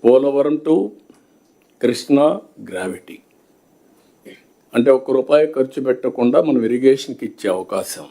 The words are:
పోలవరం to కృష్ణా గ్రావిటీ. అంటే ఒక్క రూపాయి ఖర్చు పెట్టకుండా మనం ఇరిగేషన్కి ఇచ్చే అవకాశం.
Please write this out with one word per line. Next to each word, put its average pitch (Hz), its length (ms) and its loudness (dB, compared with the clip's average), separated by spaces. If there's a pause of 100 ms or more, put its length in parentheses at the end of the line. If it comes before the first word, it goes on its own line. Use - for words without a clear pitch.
పోలవరం 139 520 4 (120)
to 156 80 2 (1080)
కృష్ణా 139 440 2 (420)
గ్రావిటీ. 92 480 -12 (1600)
అంటే 120 220 2
ఒక్క 131 200 -6
రూపాయి 147 280 2 (120)
ఖర్చు 131 300 -4
పెట్టకుండా 127 600 0
మనం 131 220 0
ఇరిగేషన్కి 131 600 0
ఇచ్చే - 180 -8 (100)
అవకాశం. 95 540 -8